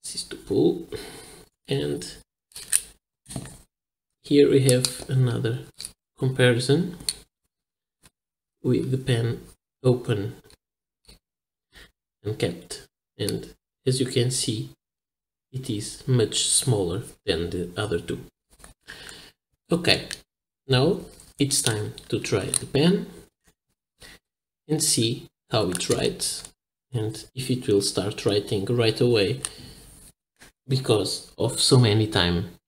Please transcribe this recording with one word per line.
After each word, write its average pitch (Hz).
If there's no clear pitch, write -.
This -
is -
to -
pull. -
And 147
here 143
we 139
have 127
another 123
comparison 131
with 127
the 127
pen 117
open 117
and 107
kept. -
And 107
as 131
you 127
can 123
see, 127
it 131
is -
much 123
smaller 101
than 85
the 87
other 90
two. -
Okay, -
now 135
it's 135
time 107
to 104
try 101
the -
pen 170
and 151
see -
how -
it -
writes -
and 107
if -
it 123
will 101
start -
writing 101
right 113
away 120
because 123
of 113
so -
many 110
time 87